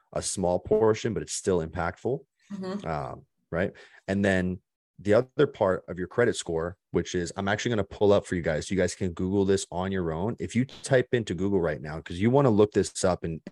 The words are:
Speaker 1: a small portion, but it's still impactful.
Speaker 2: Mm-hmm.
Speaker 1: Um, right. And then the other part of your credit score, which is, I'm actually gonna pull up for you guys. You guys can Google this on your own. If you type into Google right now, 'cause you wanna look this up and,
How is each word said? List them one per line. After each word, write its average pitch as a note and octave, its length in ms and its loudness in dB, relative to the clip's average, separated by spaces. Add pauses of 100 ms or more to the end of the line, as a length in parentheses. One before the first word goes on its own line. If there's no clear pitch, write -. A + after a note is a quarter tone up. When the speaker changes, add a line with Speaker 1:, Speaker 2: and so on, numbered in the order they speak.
(120)
Speaker 1:
a D#2 100 -4
small F2+ 380 0
portion, A2 540 2
but D#2+ 100 -4
it's - 100 -12
still F2+ 320 0
impactful. F2 540 -6 (320)
Speaker 2:
Mm-hmm. F#3+ 340 -8
Speaker 1:
Um, - 360 -6 (280)
right. F2+ 220 -2 (340)
And G2 180 0
then F#2 360 2 (380)
the G2+ 160 2
other B2+ 340 2
part F#2+ 400 0
of F2 100 -8
your F2+ 80 -4
credit A#2+ 300 0
score, E2 400 -4 (160)
which F2+ 240 -2
is, E2+ 200 -2
I'm G2 120 -2
actually G#2+ 220 0
gonna G#2 120 0
pull G2+ 300 2
up G2 120 4
for - 120 -4
you E2+ 60 -2
guys. D#2+ 280 -2
You G2 60 0
guys F2+ 180 0
can F#2+ 180 -4
Google F#2+ 320 0
this G2 280 2
on F#2 180 -4
your F2 220 -2
own. F#2 260 -4
If - 160 -8
you A#2+ 100 2
type - 480 0
into A2 220 -2
Google F#2+ 260 0
right D#2 200 -2
now, D2+ 200 -8
'cause F2 200 -8
you A2 100 4
wanna C3+ 200 6
look G#2 200 6
this - 340 0
up F2+ 200 0
and, E2 160 -6 (120)